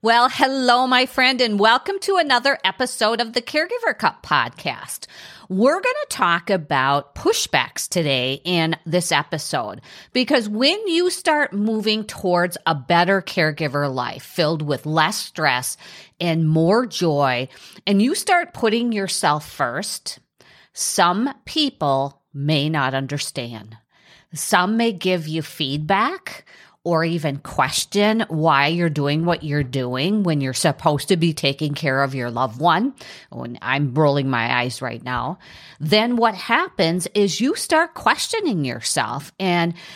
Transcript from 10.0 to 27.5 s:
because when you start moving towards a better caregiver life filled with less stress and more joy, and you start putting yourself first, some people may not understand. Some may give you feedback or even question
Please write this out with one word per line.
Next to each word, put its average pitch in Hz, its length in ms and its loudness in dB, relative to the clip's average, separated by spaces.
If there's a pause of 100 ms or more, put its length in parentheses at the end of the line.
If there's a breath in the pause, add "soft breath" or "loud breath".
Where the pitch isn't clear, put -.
because 247 340 2
when 285 400 0
you 349 220 2
start 302 420 0
moving 214 540 -2
towards 175 600 -2
a 165 100 0
better 175 460 2
caregiver 147 720 -2
life 123 300 -6
filled 156 380 -2
with 147 240 -4
less 156 320 0
stress 131 580 -2 (460 loud breath)
and 165 260 2
more 165 380 4
joy, 143 640 0 (360 loud breath)
and 202 160 4
you 269 140 2
start 349 380 0
putting 233 400 0
yourself 175 560 -2
first, - 680 -6 (540 soft breath)
some 196 600 0 (100)
people 143 760 -2 (120)
may 147 360 0
not 139 240 0
understand. 120 840 -6 (580 soft breath)
Some 190 440 2
may 233 160 2
give 175 340 -2
you 156 140 -4
feedback 160 1040 -4 (380 loud breath)
or 165 200 2
even 160 360 -2
question 208 920 0